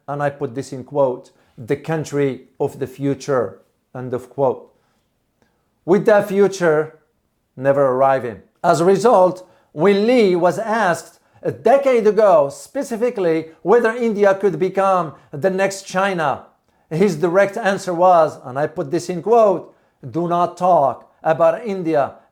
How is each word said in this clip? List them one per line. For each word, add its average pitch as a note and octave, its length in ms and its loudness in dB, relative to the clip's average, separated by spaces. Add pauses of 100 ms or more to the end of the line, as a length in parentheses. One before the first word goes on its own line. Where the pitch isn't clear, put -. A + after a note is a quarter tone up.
and C#3+ 160 -8
I D3 80 -2
put C#3+ 240 -10
this C3 180 -12
in B2+ 120 -12
quote, C3 460 -2 (260)
"the C3+ 200 -6
country C#3+ 720 -4 (120)
of C#3+ 180 -6
the C3+ 80 -8
future," C3 760 -6 (320)
end B2+ 180 -12
of B2 160 -8
quote, - 460 -4 (1120)
with G#3+ 220 2
that G#3 220 4
future F3 680 0 (580)
never C3+ 300 2
arriving. B2+ 560 0 (200)
As E3+ 180 2
a E3+ 40 0
result, F#3+ 640 2 (260)
when G3 340 0
Lee A3+ 300 4
was E3+ 220 0
asked G#3+ 600 -4 (240)
a E3 80 -4
decade B3 560 2
ago F#3 440 4
specifically G#3 1000 -4 (120)
whether A3 280 4
India G#3 440 0
could G3 240 -2
become F#3 560 -2 (180)
the D#3 180 -2
next F#3+ 340 -4
China, F3+ 640 -4 (440)
his E3+ 260 0
direct F#3 400 0
answer F#3+ 380 -4
was, E3+ 500 4
and C3 140 -10
I D3+ 80 -2
put D3+ 240 -8
this D#3+ 180 -4
in F3 140 -8
quote, G3+ 520 2 (340)
"Do E3 200 -4
not F3 280 -2
talk E3 560 0 (100)
about E3 420 0
India D#3+ 500 -2 (180)